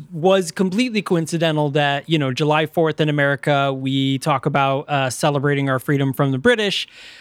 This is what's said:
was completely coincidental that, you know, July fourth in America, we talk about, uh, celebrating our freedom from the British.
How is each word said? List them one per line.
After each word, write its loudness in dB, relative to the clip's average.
was 2
completely -2
coincidental 0
that, 0
you 2
know, 0
July 2
fourth 0
in 0
America, 0
we -2
talk -2
about, 0
uh, 0
celebrating 0
our 0
freedom 0
from 0
the 0
British. 0